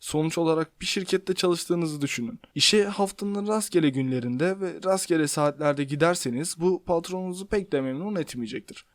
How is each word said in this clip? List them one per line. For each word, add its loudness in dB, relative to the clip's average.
Sonuç 0
olarak 0
bir -8
şirkette 0
çalıştığınızı 0
düşünün. -4
İşe 4
haftanın -4
rastgele 2
günlerinde 0
ve -6
rastgele 2
saatlerde 0
giderseniz 0
bu 2
patronunuzu -2
pek -2
de 2
memnun -4
etmeyecektir. -8